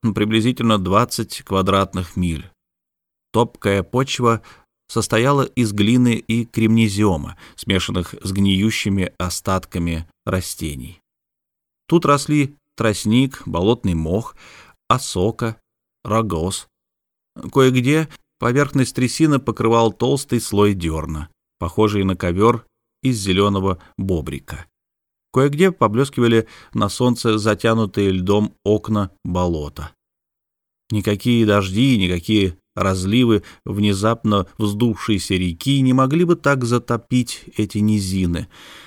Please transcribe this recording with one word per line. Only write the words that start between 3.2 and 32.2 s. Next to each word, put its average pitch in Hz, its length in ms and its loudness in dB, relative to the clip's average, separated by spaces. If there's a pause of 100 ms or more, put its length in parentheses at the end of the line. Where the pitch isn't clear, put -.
Топкая 101 520 0
почва 120 580 0 (480)
состояла 123 540 0
из 113 280 -2
глины 117 440 2
и 113 300 -4
кремнезема, 104 920 0 (180)
смешанных 95 640 -4
с 95 100 -8
гниющими 98 840 0
остатками 87 920 -4 (160)
растений. 80 720 -8 (880)
Тут 165 180 0
росли 143 500 0 (200)
тростник, 113 720 0
болотный 92 480 0
мох, 82 420 -4 (540)
осока, 113 680 -2 (460)
рогоз. 98 640 -2 (840)
Кое-где 131 560 2 (320)
поверхность 135 540 0
трясины 139 420 2
покрывал 117 560 2
толстый 127 480 -2
слой 104 320 2
дёрна, 78 560 -6 (300)
похожий 104 440 0
на 95 120 0
ковёр 101 500 0 (380)
из 127 140 0
зелёного 98 600 0 (220)
бобрика. 80 680 -6 (640)
Кое-где 143 400 2
поблескивали 117 760 2 (260)
на 104 160 0
солнце 117 480 0
затянутые 104 720 0
льдом 98 460 0 (100)
окна 104 460 -2 (120)
болота. 85 680 -4 (1000)
Никакие 107 560 0
дожди, 104 540 2
никакие 92 580 0 (180)